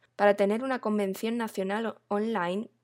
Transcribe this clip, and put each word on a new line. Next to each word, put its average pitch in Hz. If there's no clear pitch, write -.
Para 202
tener 208
una 262
convención 214
nacional 214
o-, -
online 208